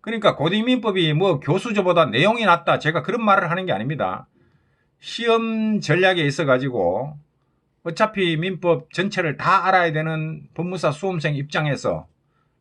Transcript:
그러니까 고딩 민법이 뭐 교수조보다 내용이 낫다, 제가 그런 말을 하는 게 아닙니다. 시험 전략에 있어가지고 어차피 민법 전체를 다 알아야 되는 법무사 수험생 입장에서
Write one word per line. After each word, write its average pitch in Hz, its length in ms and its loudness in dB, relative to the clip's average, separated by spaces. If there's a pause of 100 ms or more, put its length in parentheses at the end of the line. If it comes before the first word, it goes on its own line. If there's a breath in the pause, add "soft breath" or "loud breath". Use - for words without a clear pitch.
그러니까 214 340 0
고딩 196 300 0
민법이 208 480 0
뭐 160 280 2
교수조보다 180 680 2
내용이 190 400 2
낫다, 170 320 4
제가 156 240 -2
그런 226 200 -4
말을 190 280 2
하는 185 160 -4
게 165 60 -2
아닙니다. 107 540 -4 (720)
시험 226 800 0
전략에 175 440 2
있어가지고 131 920 0 (680)
어차피 185 540 0
민법 170 540 -2
전체를 175 440 -2
다 180 300 2
알아야 180 260 2
되는 156 600 -6
법무사 175 360 -2
수험생 160 460 -2
입장에서 135 680 -4 (540)